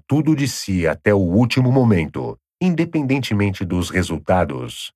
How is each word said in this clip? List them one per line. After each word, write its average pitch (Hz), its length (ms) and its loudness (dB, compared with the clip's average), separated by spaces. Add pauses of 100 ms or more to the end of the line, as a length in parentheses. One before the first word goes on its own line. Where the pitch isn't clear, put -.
tudo 156 280 2
de 139 120 -2
si 90 400 -2
até 78 260 0
o 98 40 4
último 117 540 2
momento, 85 680 0 (240)
independentemente 139 1040 0
dos 87 240 -2
resultados, 80 1080 -2